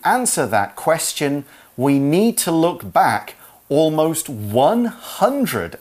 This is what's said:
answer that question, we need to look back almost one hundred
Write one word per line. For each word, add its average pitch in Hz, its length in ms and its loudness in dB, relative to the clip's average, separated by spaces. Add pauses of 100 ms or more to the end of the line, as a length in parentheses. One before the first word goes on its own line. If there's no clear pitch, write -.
answer 196 460 0
that 101 280 0
question, 143 680 -2 (320)
we 139 240 2
need 185 440 2
to 175 80 -2
look 165 400 0
back 143 440 0 (340)
almost 156 600 0
one 131 560 0 (340)
hundred 185 600 -2